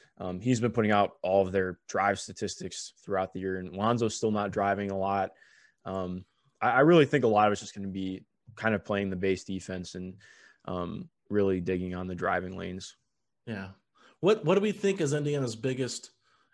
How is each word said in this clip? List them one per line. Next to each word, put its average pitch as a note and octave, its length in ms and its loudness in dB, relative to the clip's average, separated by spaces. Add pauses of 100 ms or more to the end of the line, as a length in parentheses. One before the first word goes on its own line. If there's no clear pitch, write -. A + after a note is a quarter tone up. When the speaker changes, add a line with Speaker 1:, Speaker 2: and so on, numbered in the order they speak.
(200)
Speaker 1:
Um, F2+ 200 -8
he's A#2+ 200 2
been A2+ 120 2
putting G#2+ 200 2
out G2+ 220 4 (100)
all F#2+ 200 6
of F#2 80 -4
their F#2 360 -2
drive G2 320 0
statistics - 760 -10 (100)
throughout F#2+ 300 -2
the F#2 60 -8
year, F#2+ 180 -4
and F#2 180 -10
Lonzo's A2 380 2
still A2+ 160 0
not G#2 220 0
driving G2+ 400 0
a G2 60 -4
lot. G2 340 0 (540)
Um, F#2 380 -6 (380)
I, A#2+ 80 2
I B2 120 4
really D#3+ 240 8
think C3+ 180 2
a A#2+ 40 6
lot G#2+ 200 6
of G#2 60 2
it's - 80 -4
just - 120 -14
gonna G2 140 -10
be F#2 360 -6 (320)
kind A2 200 0
of F#2 100 -4
playing G2+ 240 -2
the F#2 60 -4
base F#2+ 280 0
defense F#2 520 -10
and, F#2 180 -10 (520)
um, F2 440 -6 (220)
really G2 280 2
digging F2+ 360 -4
on F#2 100 -6
the F#2 80 -8
driving F#2 420 -2
lanes. F2+ 400 -10 (520)
Speaker 2:
Yeah. G2 220 -10 (500)
What, G3+ 260 2
what E3+ 80 4
do G3 80 4
we G#3+ 100 2
think G3 300 -2
is D3 120 0
Indiana's C#3+ 420 -2
biggest B2+ 560 -6 (420)